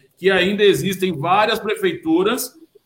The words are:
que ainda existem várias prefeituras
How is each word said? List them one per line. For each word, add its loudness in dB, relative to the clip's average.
que 0
ainda 0
existem 0
várias 0
prefeituras -2